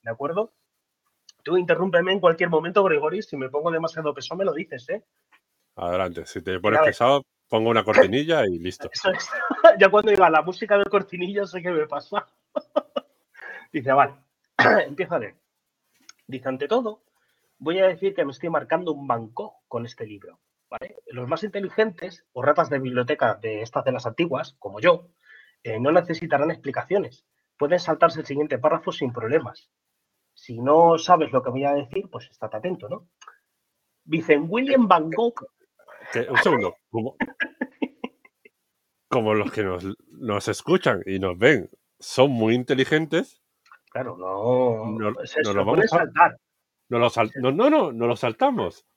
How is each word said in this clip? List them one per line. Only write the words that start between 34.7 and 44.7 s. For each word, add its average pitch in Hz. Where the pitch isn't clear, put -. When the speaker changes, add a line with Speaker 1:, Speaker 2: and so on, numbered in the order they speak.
Speaker 1:
Van 165
Gogh". 233
Speaker 2:
Que, 120
un -
segundo, 117
como, 117
como 110
los 104
que 107
nos, 92
nos 101
escuchan 127
y 95
nos 92
ven 120
son 139
muy 113
inteligentes, 151
Speaker 1:
Claro, 120
no, 110